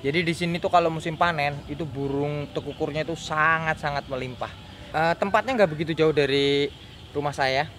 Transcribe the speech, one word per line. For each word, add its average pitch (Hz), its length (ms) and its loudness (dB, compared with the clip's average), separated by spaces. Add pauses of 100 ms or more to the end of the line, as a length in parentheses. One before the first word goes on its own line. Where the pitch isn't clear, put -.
Jadi 160 240 2
di 170 80 0
sini 170 240 -2
tuh 196 80 -2
kalau 170 240 6
musim 160 240 -4
panen, 151 400 0 (160)
itu 147 160 -6
burung 139 640 -2
tekukurnya 151 560 -4
itu 165 80 -4
sangat-sangat 156 960 0
melimpah. 127 400 -6 (400)
Eh, 165 240 2
tempatnya 214 480 0
nggak 170 80 4
begitu 151 240 -2
jauh 156 160 6
dari 143 560 4 (480)
rumah 143 160 -2
saya. 139 460 2